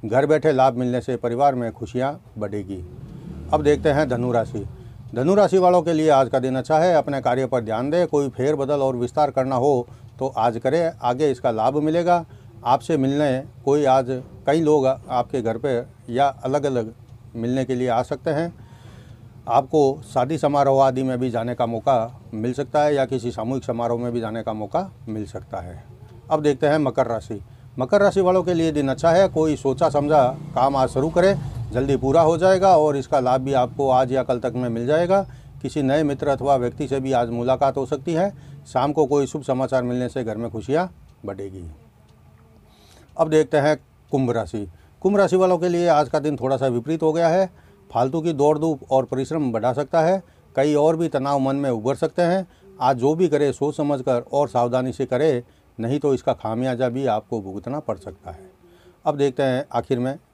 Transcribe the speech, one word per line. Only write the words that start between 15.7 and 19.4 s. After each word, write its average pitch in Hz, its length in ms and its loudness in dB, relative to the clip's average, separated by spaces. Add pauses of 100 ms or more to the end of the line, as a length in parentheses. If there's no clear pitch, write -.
या 127 160 2
अलग-अलग 131 680 -2 (420)
मिलने 123 280 -2
के 131 100 -4
लिए 127 140 -2
आ 120 140 0
सकते 147 280 -6
हैं। 165 340 -4 (840)